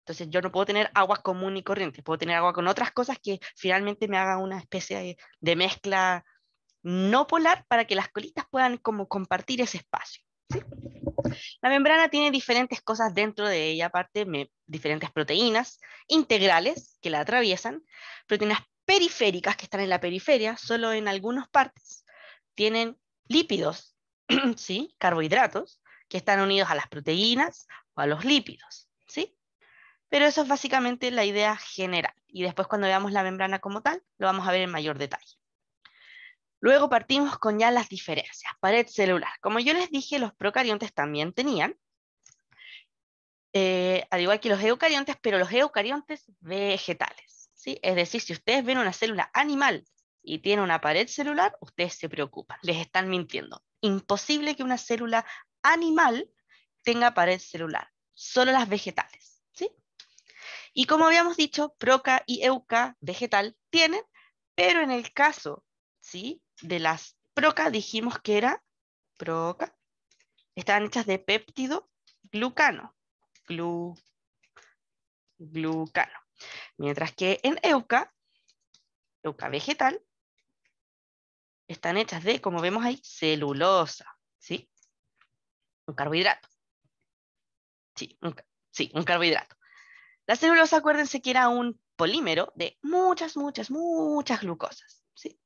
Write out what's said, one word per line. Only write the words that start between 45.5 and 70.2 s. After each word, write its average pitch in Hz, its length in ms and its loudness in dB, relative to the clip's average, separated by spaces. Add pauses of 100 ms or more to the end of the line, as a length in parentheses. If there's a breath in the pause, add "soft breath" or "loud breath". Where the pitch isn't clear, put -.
eucariontes 262 720 -2 (160)
vegetales, - 1120 -6
¿sí? - 300 -12
Es 185 140 2
decir, 170 240 -2
si - 120 -8
ustedes 240 320 -2
ven 262 140 0
una 202 140 0
célula 214 420 -4
animal 277 500 0 (380)
y 160 160 -8
tiene 202 240 2
una 165 180 0
pared 165 280 0
celular, 294 520 -2
ustedes - 340 -6
se - 140 -10
preocupan, - 540 -10
les 170 140 -2
están 185 340 -2
mintiendo. 156 540 -6 (160)
Imposible 220 720 -2
que 277 80 -8
una 254 160 -2
célula 233 480 -4 (380 loud breath)
animal 320 680 2 (540 soft breath)
tenga 240 280 2
pared 180 280 2
celular, - 500 -8 (240)
solo 254 380 2
las 247 160 2
vegetales, - 840 -6
¿sí? - 180 -6 (1040 loud breath)
Y 254 120 0
como 311 220 4
habíamos 339 300 4
dicho, 294 400 -2
proca 262 480 2
y 240 200 -4
euca 247 560 0
vegetal 202 560 -2 (120)
tienen, 330 320 2 (540 soft breath)
pero 349 260 4
en 277 120 0
el 240 200 -4
caso, 277 520 0 (340)
¿sí? 214 420 -12 (220)
de 170 160 -4
las 160 400 -2 (160)
proca 311 360 4
dijimos 220 500 -4
que 208 180 2
era 254 260 0 (520)
proca, 165 600 -6 (800)